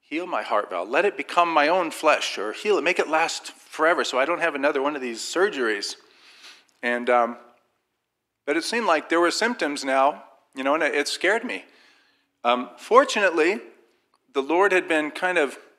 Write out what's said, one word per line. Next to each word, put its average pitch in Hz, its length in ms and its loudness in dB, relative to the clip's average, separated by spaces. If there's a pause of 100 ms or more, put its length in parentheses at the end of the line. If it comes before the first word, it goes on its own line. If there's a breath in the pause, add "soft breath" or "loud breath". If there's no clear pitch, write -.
heal 165 260 -8
my 143 160 -4
heart 104 280 -2
valve. 92 180 -6
Let 147 160 0
it 196 140 -2
become 170 340 0
my 147 160 4
own 175 220 0
flesh, - 480 0
or 104 160 -6
heal 208 240 0
it, 139 40 -2
make 180 160 0
it 196 100 0
last 160 440 -2
forever 156 520 0
so 127 140 -2
I 131 60 4
don't 165 160 -2
have 165 140 0
another 143 260 0
one 143 160 -2
of 135 60 -8
these 117 180 -8
surgeries.'" 123 760 -2 (880 loud breath)
And, 120 280 -2
um, 120 260 2 (1120)
but 147 80 0
it 160 80 -4
seemed 226 220 -2
like 160 240 0
there 165 100 4
were 170 100 4
symptoms 156 540 -2
now, 139 400 2 (300)
you 135 100 -8
know, 139 80 2
and 160 100 0
it, 139 120 0
it 147 120 0
scared 214 380 0
me. 98 220 -10 (760 soft breath)
Um, 123 340 0
fortunately, 202 840 2 (720)
the 139 80 -2
Lord 170 320 2
had 180 160 0
been 151 220 0
kind 180 260 -2
of 139 220 0 (200)